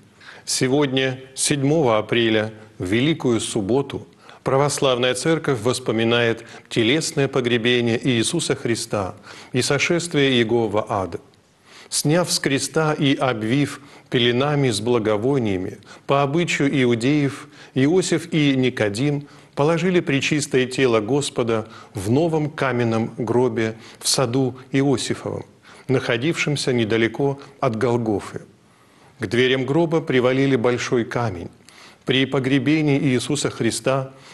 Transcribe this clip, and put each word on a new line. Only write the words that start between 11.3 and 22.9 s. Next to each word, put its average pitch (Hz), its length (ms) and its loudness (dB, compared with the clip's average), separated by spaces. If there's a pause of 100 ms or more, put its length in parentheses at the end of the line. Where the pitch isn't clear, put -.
Сняв 170 420 0
с - 80 -2
креста 151 540 0
и 143 200 2
обвив 127 680 0 (280)
пеленами 131 600 2
с 104 100 -2
благовониями, 110 1000 0 (280)
по 143 160 2
обычаю 143 580 0
иудеев, 127 680 0 (240)
Иосиф 165 600 0
и 147 220 2
Никодим 127 720 0 (260)
положили 170 460 2
пречистое 135 680 0
тело 120 360 2
Господа 117 680 -2 (260)
в 104 160 -6
новом 151 420 2
каменном 117 680 0